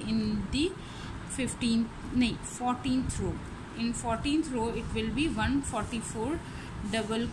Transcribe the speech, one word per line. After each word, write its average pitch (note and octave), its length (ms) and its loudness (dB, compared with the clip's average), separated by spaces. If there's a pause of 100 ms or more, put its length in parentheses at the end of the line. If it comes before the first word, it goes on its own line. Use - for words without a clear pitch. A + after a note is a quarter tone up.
in G#3+ 440 2
the D#4 200 2 (560)
fifteenth, A3+ 640 2 (240)
no, A#3+ 200 4 (100)
fourteenth B3 760 0
row. - 140 0 (440)
In A#3 160 2
fourteenth C4 580 2
row A#3 180 2
it A3+ 140 -2 (100)
will A3 160 2
be C#4 200 2
one A3+ 320 2
forty-four A#3 760 -2 (540)
double A3+ 420 2